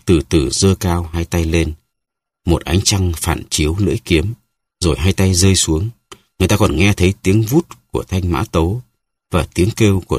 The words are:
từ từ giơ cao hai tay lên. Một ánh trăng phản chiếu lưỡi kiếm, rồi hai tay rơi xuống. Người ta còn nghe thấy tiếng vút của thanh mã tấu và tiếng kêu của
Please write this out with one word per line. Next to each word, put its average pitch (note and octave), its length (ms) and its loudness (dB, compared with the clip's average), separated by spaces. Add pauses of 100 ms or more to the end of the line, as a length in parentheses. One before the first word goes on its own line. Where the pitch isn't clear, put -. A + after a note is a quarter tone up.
từ E2 240 4
từ C#2+ 220 0
giơ F#2+ 300 2
cao F2 220 -2
hai E2 220 -6
tay E2+ 200 -2
lên. D#2+ 300 -2 (720)
Một E2+ 180 0
ánh - 200 0
trăng F#2 320 0
phản - 340 -4
chiếu D#2+ 280 -2
lưỡi F2+ 260 0
kiếm, F2+ 300 0 (460)
rồi D#2+ 180 0
hai F#2 140 2
tay F#2 220 2
rơi F#2 220 2
xuống. E2+ 320 -2 (500)
Người A#2 100 2
ta G#2 80 2
còn G2 200 0
nghe G2+ 160 2
thấy F#2 300 0
tiếng G2+ 200 2
vút C#3 240 0 (260)
của - 160 -6
thanh F2+ 240 -2
mã C#2 120 0
tấu F2+ 380 -2 (480)
và E2 240 -2
tiếng F#2 220 2
kêu G2 300 2
của C2 120 -2